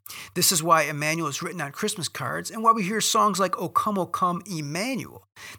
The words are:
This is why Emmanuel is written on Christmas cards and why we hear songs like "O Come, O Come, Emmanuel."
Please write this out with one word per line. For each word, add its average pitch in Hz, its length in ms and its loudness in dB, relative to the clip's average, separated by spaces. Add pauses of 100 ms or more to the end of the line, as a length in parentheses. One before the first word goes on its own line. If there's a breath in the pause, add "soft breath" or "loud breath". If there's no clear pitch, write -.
(360 loud breath)
This 180 160 4
is 156 100 2
why 160 220 6
Emmanuel 151 460 0
is 135 120 -6
written 170 200 -6
on 143 100 -6
Christmas 196 380 -4
cards 156 420 -6
and 220 100 -8
why 226 120 8
we 226 100 2
hear 202 180 -2
songs 208 380 4
like 185 200 0
"O 180 100 -2
Come, 208 280 2
O 175 80 2
Come, 175 400 -2
Emmanuel." 170 800 -6 (360 loud breath)